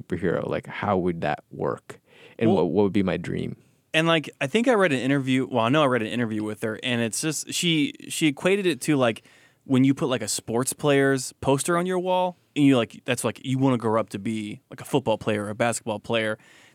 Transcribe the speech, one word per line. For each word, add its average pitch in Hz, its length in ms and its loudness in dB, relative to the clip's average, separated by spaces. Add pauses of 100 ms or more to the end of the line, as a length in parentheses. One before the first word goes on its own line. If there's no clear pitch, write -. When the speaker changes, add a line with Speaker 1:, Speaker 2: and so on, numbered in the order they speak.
Speaker 1:
superhero? 87 480 -2
Like, - 180 -6
how 101 300 -2
would 87 260 -2
that 76 280 -4
work? - 500 -8 (380)
And 113 160 2
Speaker 2:
Well, 85 100 2
Speaker 1:
what, 80 80 0
what 101 120 4
would 95 100 0
be 101 80 4
my 87 160 0
dream?" 87 380 -6 (360)
Speaker 2:
and, 160 140 2
like, 165 240 0 (100)
I 143 60 -2
think 226 220 0
I 254 60 4
read 185 180 4
an 127 80 2
interview. 131 460 0
Well, 117 180 0
I 113 40 2
know 151 140 4
I 143 40 4
read 123 160 2
an 110 60 -4
interview 110 340 -2
with 107 200 -6
her, 110 200 -4
and 120 200 -2
it's 113 200 -4
just, 156 300 -6
she, 160 400 0 (160)
she - 200 0
equated 190 380 0
it 143 160 0
to, 151 140 2
like, 117 260 2 (420)
when 131 200 4
you 135 100 6
put, 147 140 -2
like, 117 140 -2
a 104 60 -6
sports 120 460 -2
player's 139 580 2 (100)
poster 170 360 0
on 175 80 0
your 185 120 -2
wall, 180 380 -2 (180)
and 147 100 2
you, 139 140 6
like, - 280 -2
that's, 123 180 -2
like, 110 200 -2
you 131 140 -2
wanna 131 200 4
grow 110 220 0
up 104 100 -6
to 107 80 -8
be, 110 420 -6 (100)
like, - 120 -16
a - 20 -16
football 123 340 0
player 104 280 -2
or 104 40 -8
a 104 40 -8
basketball 113 440 -2
player. 110 380 -2 (380)